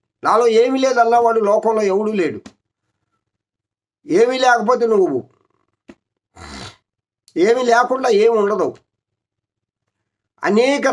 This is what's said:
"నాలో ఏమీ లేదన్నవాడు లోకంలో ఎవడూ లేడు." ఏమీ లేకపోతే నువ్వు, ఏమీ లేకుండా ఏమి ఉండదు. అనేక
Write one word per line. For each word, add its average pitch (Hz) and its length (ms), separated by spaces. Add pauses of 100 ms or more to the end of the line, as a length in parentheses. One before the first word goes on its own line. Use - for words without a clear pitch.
(240)
"నాలో 220 240 (140)
ఏమీ 262 220
లేదన్నవాడు 233 560 (100)
లోకంలో 214 320 (100)
ఎవడూ 214 200 (100)
లేడు." 120 180 (1800)
ఏమీ 247 260
లేకపోతే 233 480
నువ్వు, 175 260 (2250)
ఏమీ 240 160 (100)
లేకుండా 247 360 (140)
ఏమి 233 200
ఉండదు. 196 260 (1800)
అనేక 247 440